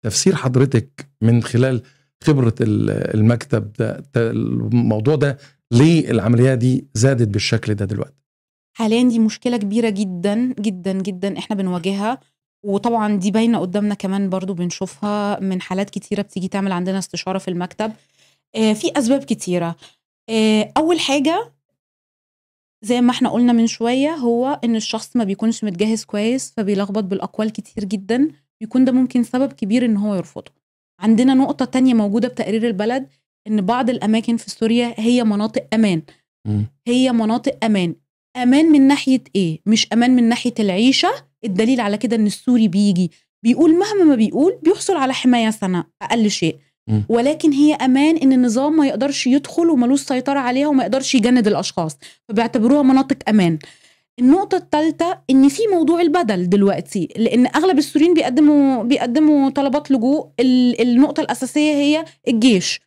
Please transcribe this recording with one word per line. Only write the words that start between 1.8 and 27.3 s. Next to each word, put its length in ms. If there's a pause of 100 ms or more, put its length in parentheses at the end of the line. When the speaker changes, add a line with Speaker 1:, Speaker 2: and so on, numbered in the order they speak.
Speaker 1:
خبرة 380
ال-، 540
المكتب 580
ده، 260
ت-، 180
الموضوع 960
ده، 220 (340)
ليه 400
العملية 420
دي 400
زادت 340
بالشكل 460
ده 120
دلوقتي؟ 380 (540)
Speaker 2:
حاليًا 260
دي 160
مشكلة 380
كبيرة 320
جدًا، 680
جدًا، 340
جدًا 440
إحنا 180
بنواجهها، 640 (460)
وطبعًا 500
دي 160
باينة 280
قدامنا 340
كمان 360
برضو 240
بنشوفها 840
من 220
حالات 280
كتيرة 320
بتيجي 260
تعمل 240
عندنا 280
استشارة 380
في 100
المكتب. 440 (640)
آه، 180
في 220
أسباب 280
كتيرة. 520 (540)
آه، 480
أول 220
حاجة 520 (1300)
زي 180
ما 100
احنا 180
قلنا 240
من 140
شوية، 420
هو 540
إن 120
الشخص 400
ما 80
بيكونش 400
متجهز 400
كويس 540
فبيلخبط 460
بالأقوال 480